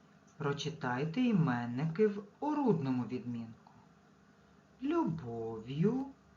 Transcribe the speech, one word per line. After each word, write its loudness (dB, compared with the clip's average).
Прочитайте -2
іменники 2
в -2
орудному 2
відмінку. -8
Любов'ю, 0